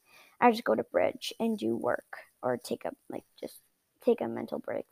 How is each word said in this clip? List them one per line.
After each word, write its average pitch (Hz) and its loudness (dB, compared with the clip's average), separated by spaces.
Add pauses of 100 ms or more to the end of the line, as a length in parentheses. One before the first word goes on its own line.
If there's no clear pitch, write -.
(420)
I 240 10
just 220 -4
go - 4
to 240 0
Bridge - 0
and 226 0
do 220 0
work, - -4 (260)
or 123 0
take - -8
a, - -4 (180)
like, - -8 (160)
just - -12 (420)
take 233 4
a - -2
mental - -6
break - -8